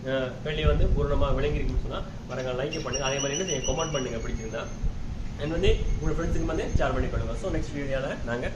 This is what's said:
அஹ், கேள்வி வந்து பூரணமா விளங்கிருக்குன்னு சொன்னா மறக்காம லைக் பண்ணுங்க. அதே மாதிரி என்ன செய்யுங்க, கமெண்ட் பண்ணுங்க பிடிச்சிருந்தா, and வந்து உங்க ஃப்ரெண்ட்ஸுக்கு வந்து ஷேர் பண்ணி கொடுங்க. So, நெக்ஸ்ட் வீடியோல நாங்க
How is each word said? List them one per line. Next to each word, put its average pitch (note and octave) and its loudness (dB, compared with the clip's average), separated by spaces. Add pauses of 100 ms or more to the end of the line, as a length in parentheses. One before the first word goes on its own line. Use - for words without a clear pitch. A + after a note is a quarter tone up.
அஹ், C3 0 (140)
கேள்வி D#3 -2
வந்து C#3+ 6 (100)
பூரணமா C#3 4
விளங்கிருக்குன்னு C#3+ 2
சொன்னா F3 -4 (280)
மறக்காம B2+ -4
லைக் D#3 -2
பண்ணுங்க. C3 -2
அதே C#3 0
மாதிரி C#3 -2
என்ன - -2
செய்யுங்க, C3 -2
கமெண்ட் D#3+ 0
பண்ணுங்க A#2+ -2
பிடிச்சிருந்தா, A2+ -4 (760)
and D3 -2
வந்து G3 6 (260)
உங்க D#3 2
ஃப்ரெண்ட்ஸுக்கு E3 0
வந்து D3+ -2 (120)
ஷேர் C3+ 4
பண்ணி B2+ 0
கொடுங்க. A#2+ -2
So, F#3+ -2
நெக்ஸ்ட் - -2
வீடியோல C3+ -2 (220)
நாங்க B2+ -2